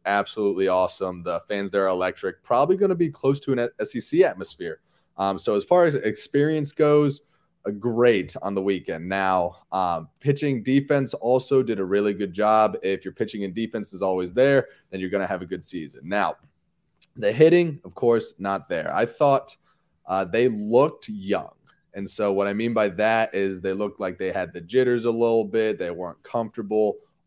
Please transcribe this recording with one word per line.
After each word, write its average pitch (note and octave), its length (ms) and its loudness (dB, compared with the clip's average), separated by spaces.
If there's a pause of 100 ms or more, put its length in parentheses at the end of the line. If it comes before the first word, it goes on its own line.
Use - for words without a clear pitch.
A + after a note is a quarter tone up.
absolutely G2+ 600 0
awesome. F#2 520 -2
The E2+ 260 -4
fans G2 220 -4
there G2 140 0
are F#2+ 60 2
electric. F#2 540 -4
Probably D3 340 2
gonna F#3+ 180 0
be E3+ 140 0
close C#3 320 -2
to C#3 120 -2
an A#2+ 160 0 (100)
S G#2+ 160 -4
E B2 40 -4
C D#3+ 240 2
atmosphere. F#2 560 -6 (380)
Um, G2 220 0
so G#2+ 160 0
as G2+ 80 0
far F3 220 4
as D3+ 100 2
experience C#3+ 800 -2
goes, D3 480 2 (440)
uh, G#2 60 -6
great A2+ 680 2
on G2+ 120 -4
the G2 80 0
weekend. F2+ 460 -2
Now, F#2 520 0 (120)
um, F2 380 -2 (100)
pitching C#3 420 -2
defense C#3 520 0
also B2+ 500 2
did A2+ 160 -2
a F#2+ 60 -2
really G2+ 280 2
good F#2+ 200 -6
job. G#2+ 500 2
If F#2+ 220 -2
your F#2+ 80 -12
pitching G#2 320 -6
and F#2 100 -8
defense A2 380 -6
is F#2 80 -8
always F#2 320 -2
there, C3+ 340 4 (220)
then F#2+ 100 -8
you're F#2 100 -4
gonna G2 160 -2
have F2+ 160 -4
a F#2 40 -12
good F2 180 -8
season. C#2+ 400 -10
Now, F2+ 320 -2 (800)
the G#2+ 160 0
hitting, D#3+ 540 4
of F2+ 100 -16
course, A#2 440 0
not G2 280 -4
there. E2 260 -4
I G#2 120 2
thought, C#3 500 2 (500)
uh, F#2+ 200 -2
they A2+ 240 2
looked A2+ 580 2
young. G2 460 -4 (400)
And G2 140 -10
so G2+ 260 0
what G2 120 2
I G2+ 80 -2
mean A2+ 200 -2
by G#2+ 160 2
that A2 440 0
is F#2+ 280 -2
they F#2+ 100 -2
looked G2+ 300 -6
like F#2 160 -4
they F#2 160 -4
had F#2 180 -4
the - 80 -12
jitters A#2+ 460 0
a A#2+ 60 0
little A2+ 340 2
bit. G#2+ 340 0
They F2+ 120 -4
weren't F2 320 -10
comfortable, G#2+ 760 -2 (300)